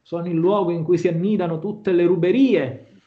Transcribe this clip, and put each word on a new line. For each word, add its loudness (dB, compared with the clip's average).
sono -8
il -4
luogo 2
in -4
cui 2
si -2
annidano -2
tutte -6
le 4
ruberie, 2